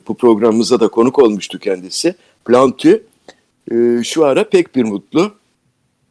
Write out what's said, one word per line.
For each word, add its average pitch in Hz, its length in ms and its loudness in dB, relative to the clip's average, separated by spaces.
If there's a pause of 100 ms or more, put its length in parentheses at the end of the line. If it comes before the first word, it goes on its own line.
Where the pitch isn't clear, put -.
bu 110 80 -6
programımıza 113 640 2
da 104 80 2
konuk 120 320 0
olmuştu 104 400 0
kendisi. 95 560 -6 (300)
Plantu, 135 560 2 (720)
ee, 120 320 0
şu 160 220 -2
ara 143 240 0
pek 175 260 0
bir 127 80 0
mutlu. 123 480 -4 (800)